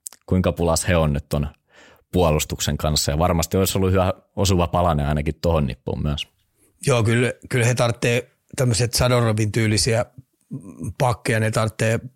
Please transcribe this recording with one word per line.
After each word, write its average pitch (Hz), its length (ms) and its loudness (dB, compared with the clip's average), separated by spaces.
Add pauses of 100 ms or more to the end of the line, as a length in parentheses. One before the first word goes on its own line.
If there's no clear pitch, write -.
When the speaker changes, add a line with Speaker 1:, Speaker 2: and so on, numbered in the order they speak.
(260)
Speaker 1:
kuinka 90 260 0
pulas 82 360 0
he 90 80 2
on 78 180 2
nyt 71 160 -6
ton 73 180 -2 (680)
puolustuksen 78 640 0
kanssa? 76 340 -2
Ja 73 80 -2
varmasti 85 380 0
olisi 95 200 0
ollut 95 140 2
hyvä 95 220 2 (220)
osuva 90 320 2
palanen 82 400 0
ainakin 76 340 -2
tohon 80 260 2
nippuun - 360 -6
myös. 73 240 -4 (600)
Speaker 2:
Joo, 120 160 2
kyllä, 117 300 2 (160)
kyllä 123 160 0
he 120 100 2
tarvitsee 120 560 -2 (240)
tämmöiset 123 380 0
Zadorovin 113 580 2
tyylisiä 110 540 0 (920)
pakkeja, 120 420 0
ne 110 120 0
tarvitsee 110 480 0 (160)